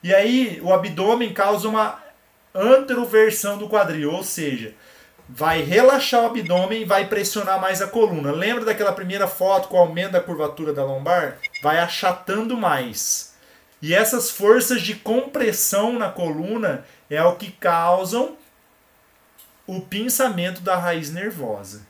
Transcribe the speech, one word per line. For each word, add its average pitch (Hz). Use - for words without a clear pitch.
E 175
aí 214
o 175
abdômen 196
causa 202
uma 214
anteroversão 220
do 208
quadril, 160
ou 180
seja, 127
vai 156
relaxar 240
o 233
abdômen 202
e -
vai 196
pressionar 196
mais 190
a 190
coluna. 180
Lembra 220
daquela 214
primeira 190
foto 185
com 190
o 180
aumento 175
da 180
curvatura 151
da 139
lombar? 139
Vai 156
achatando 190
mais. 139
E 156
essas 214
forças 226
de 202
compressão 233
na 220
coluna 170
é 151
o 175
que 185
causam 180
o 185
pinçamento 196
da 185
raiz 170
nervosa. 113